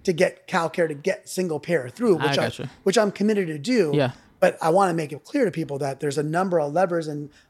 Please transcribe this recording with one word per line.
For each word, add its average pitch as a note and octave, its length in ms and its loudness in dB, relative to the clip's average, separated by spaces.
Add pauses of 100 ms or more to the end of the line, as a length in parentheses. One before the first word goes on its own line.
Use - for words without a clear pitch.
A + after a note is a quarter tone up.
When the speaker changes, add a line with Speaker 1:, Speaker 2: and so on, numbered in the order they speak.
Speaker 1:
to F#3+ 100 0
get - 360 0
CalCare E3 400 0
to D#3 60 -6
get D3+ 340 -4
single E3 320 -4
payer D3 280 -2
through, G3+ 300 2
Speaker 2:
I C#3+ 80 0
Speaker 1:
which C#3 120 2
I, - 80 2
Speaker 2:
gotcha. - 240 -8 (120)
Speaker 1:
which G3 160 2
I'm G#3 140 2
committed G3+ 340 0
to D#3 120 -8
do. F3 360 0
Speaker 2:
Yeah. C3+ 160 2 (300)
Speaker 1:
But F3+ 200 2
I D#3+ 100 2
wanna F#3 240 4
make D3+ 180 -4
it D3 100 -14
clear C#4+ 220 0
to F3 80 0
people C#3+ 260 -6
that C3+ 220 -4
there's C#3+ 180 -2
a D3 60 0
number F3 340 0
of D3 140 0
levers E3+ 340 0
and D3 240 -8 (200)